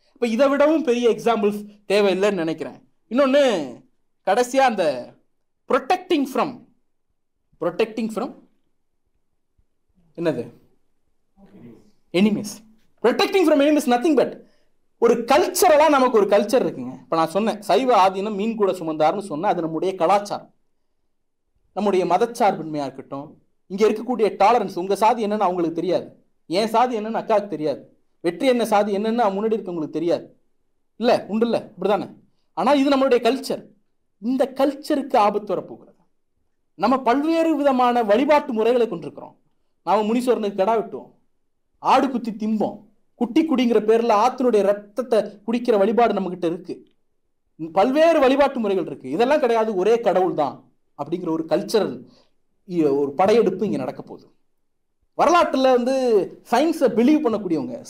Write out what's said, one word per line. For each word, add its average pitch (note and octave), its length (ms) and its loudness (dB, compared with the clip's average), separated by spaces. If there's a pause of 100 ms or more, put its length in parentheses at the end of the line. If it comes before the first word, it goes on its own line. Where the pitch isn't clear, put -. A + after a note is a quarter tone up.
(140)
இப்ப A#3+ 140 -4
இதை A#3+ 220 2
விடவும் C#4+ 340 2
பெரிய A#3+ 260 2
examples G#3 520 0 (260)
தேவையில்லைன்னு G3 560 0
நினைக்கிறேன். D3+ 360 -6 (300)
இன்னொன்னு, C4+ 340 2 (840)
கடைசியா B3 300 0
அந்த A#3 260 2 (840)
protecting D#4 640 0
from, G#3 160 0 (1120)
protecting G#3+ 540 -4
from F3+ 140 -6 (1900)
என்னது? C#3+ 280 -2 (1700)
Enemies. G3+ 380 0 (520)
Protecting F#4+ 400 2
from D4+ 160 4
enemies D4 280 2
nothing B3 280 0
but A3 140 2 (720)
ஒரு A#3 120 4
கல்ச்சரலா D#4 760 4
நமக்கு B3+ 280 4
ஒரு G3 100 4
culture G#3+ 360 2
இருக்குங்க. C3 300 -8
இப்ப - 220 -8
நான் D#3+ 140 2
சொன்னேன், G3 320 -2
சைவ G3+ 480 4
ஆதீனம் G3 260 -6
மீன் A3 200 -4
கூட G3 160 0
சுமந்தார்னு D#3+ 480 0
சொன்னேன், E3+ 320 -4
அது E3+ 100 -2
நம்முடைய D#3+ 340 -4
கலாச்சாரம், F#3 580 -2 (1200)
நம்முடைய F#3+ 320 0
மதச்சார்பின்மையா F3+ 760 -2
இருக்கட்டும், C#3 460 -12 (400)
இங்க G3+ 200 0
இருக்கக்கூடிய A3 400 -2 (100)
tolerance, G3+ 420 2
உங்க F#3+ 160 -4
சாதி A3 300 0
என்னன்னு G#3 220 -2
அவங்களுக்கு E3+ 280 -2
தெரியாது, E3 320 -4 (380)
என் G3+ 220 -2
சாதி A#3 300 0
என்னன்னு G#3+ 240 -6
அக்காவுக்கு G#3 260 0
தெரியாது, D3+ 340 -6 (400)
வெற்றி F3 260 -2
என்ன A#3+ 180 2
சாதி G#3 320 0
என்னன்னு A3 200 -2
அவன் G3+ 180 0
முன்னாடி A3 200 -2
இருக்கவங்களுக்கு F3 340 -6
தெரியாது. D#3 360 -2 (720)
இல்ல, A3 320 0
உண்டு A3 180 -2
இல்ல, A3 200 -2
இப்படிதானே? F#3 420 -4 (460)
ஆனா A3 200 0
இது C#4 160 2
நம்மளுடைய C4 320 2
culture. A#3+ 420 -4 (580)
இந்த C4 340 -2
கல்ச்சருக்கு C#4 600 -2
ஆபத்து G#3 380 0
வரப்போகிறது. - 440 -12 (800)
நம்ம B3 260 0
பல்வேறு D#4 540 0
விதமான B3 480 0
வழிபாட்டு C4+ 500 2
முறைகளை A3+ 340 0
கொண்டிருக்கிறோம். D3 480 -6 (480)
நாம G3+ 200 0
முனீஸ்வரனுக்கு G#3+ 520 0
கிடா G#3+ 220 0
வெட்டுவோம், C#3+ 340 -8 (680)
ஆடு B3+ 320 2
குத்தி A#3 200 -6
திம்போம், G#3+ 460 -4 (380)
குட்டி A#3+ 280 0
குடிங்கிற A#3+ 360 2
பேர்ல A3+ 360 2
ஆத்தினுடைய A#3+ 460 2
ரத்தத்தை G#3 580 -2 (220)
குடிக்கிற A#3 360 0
வழிபாடு A3 360 2
நம்ம F#3+ 160 -4
கிட்ட F3+ 180 -6
இருக்கு. E3+ 280 -8 (960)
பல்வேறு D4 480 4
வழிபாட்டு C#4 400 2
முறைகள் G3 260 -2
இருக்கு. C3 240 -12
இதெல்லாம் B3 300 0
கிடையாது, A3+ 360 0
ஒரே G#3+ 240 2
கடவுள் F#3 340 2
தான் C#3 220 -2 (440)
அப்படிங்கிற E3 300 -6
ஒரு D#3+ 180 -2
cultural, D#3 480 -2 (720)
இ-, D3+ 300 0
ஒரு C#3 140 -2
படையெடுப்பு G#3 540 2
இங்க D#3+ 120 -4
நடக்க C3+ 240 -8
போகுது. - 260 -20 (920)
வரலாற்றுல C4 540 2
வந்து B3 240 0 (560)
சயின்ஸை C#4 380 0
believe C#4+ 340 2
பண்ணக்கூடியவங்க, E3+ 520 -4 (140)